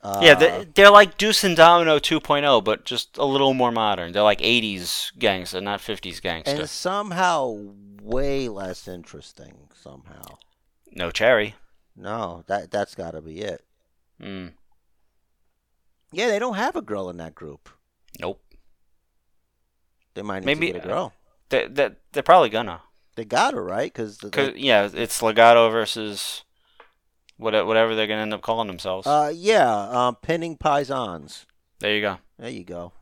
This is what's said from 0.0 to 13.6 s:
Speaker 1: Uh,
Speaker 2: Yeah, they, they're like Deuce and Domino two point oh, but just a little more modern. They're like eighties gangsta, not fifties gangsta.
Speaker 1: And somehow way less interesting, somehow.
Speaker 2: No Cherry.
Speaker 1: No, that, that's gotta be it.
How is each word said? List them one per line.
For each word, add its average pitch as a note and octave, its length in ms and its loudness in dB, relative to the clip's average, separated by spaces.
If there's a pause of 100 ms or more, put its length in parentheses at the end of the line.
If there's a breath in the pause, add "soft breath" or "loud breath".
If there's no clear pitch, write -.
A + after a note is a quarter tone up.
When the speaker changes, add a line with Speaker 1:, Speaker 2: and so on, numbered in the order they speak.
Speaker 1:
Uh, G2 220 -4
Speaker 2:
Yeah, D#3 120 10
they, E3+ 300 2 (100)
they're G3+ 160 10
like G3+ 260 8
Deuce G#3+ 260 0
and F3+ 140 0
Domino E3 420 8
two D#3 220 -2
point C#3+ 240 0
oh, C3 160 4
but G#2+ 240 -4
just - 320 -10
a - 80 -2
little C3+ 280 2
more B2+ 180 0
modern. G2+ 420 -2
They're G2+ 100 0
like G#2 180 2
eighties G#2+ 800 -2
gangsta, F#2 420 -4
not G2+ 200 -8
fifties F#2+ 400 -12
gangsta. E2 260 -6 (120)
Speaker 1:
And - 100 -8
somehow F3+ 880 -4 (440)
way C3 460 -4
less G2 400 -12
interesting, D2 800 -20 (140)
somehow. C2+ 560 -20 (560)
Speaker 2:
No F2 180 -8
Cherry. A2 440 2 (420)
Speaker 1:
No, F#2+ 500 -10
that, F#2+ 240 -6
that's G2+ 240 -6
gotta D#2+ 260 -12
be D#2+ 200 -16
it. G2 240 -12 (560)